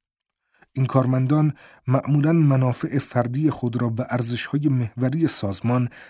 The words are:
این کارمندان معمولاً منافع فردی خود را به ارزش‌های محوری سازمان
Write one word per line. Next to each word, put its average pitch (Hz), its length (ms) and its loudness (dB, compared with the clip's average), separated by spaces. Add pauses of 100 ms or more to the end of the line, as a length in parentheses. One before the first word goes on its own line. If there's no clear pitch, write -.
(720)
این 131 140 0
کارمندان 131 680 2 (340)
معمولاً 143 460 2
منافع 139 680 2
فردی 131 520 -2
خود 120 320 -4
را 120 60 0
به 117 200 -4
ارزش‌های 123 600 -2
محوری 127 580 -2
سازمان 120 600 -2 (220)